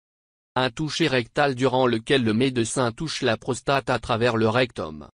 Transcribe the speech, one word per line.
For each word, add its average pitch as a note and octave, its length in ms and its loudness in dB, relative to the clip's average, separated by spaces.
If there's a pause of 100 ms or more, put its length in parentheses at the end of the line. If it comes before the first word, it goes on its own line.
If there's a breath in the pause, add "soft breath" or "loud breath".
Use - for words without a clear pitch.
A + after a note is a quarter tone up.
(560)
Un B2+ 140 0
toucher D#3 380 -2
rectal C3 480 0
durant B2+ 320 2
lequel A#2+ 360 2
le A2 100 2
médecin B2 600 0
touche D3+ 300 -8
la A#2 120 2
prostate C3+ 540 -4
à B2 100 0
travers A#2 380 0
le A2 100 4
rectum. G2+ 600 -4 (120)